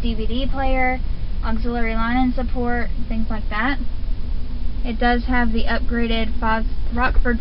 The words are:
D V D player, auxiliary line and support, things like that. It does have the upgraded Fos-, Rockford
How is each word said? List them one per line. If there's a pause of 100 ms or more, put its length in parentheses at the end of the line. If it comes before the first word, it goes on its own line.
D
V
D
player, (420)
auxiliary
line
and
support, (180)
things
like
that. (1040)
It
does
have
the
upgraded
Fos-, (280)
Rockford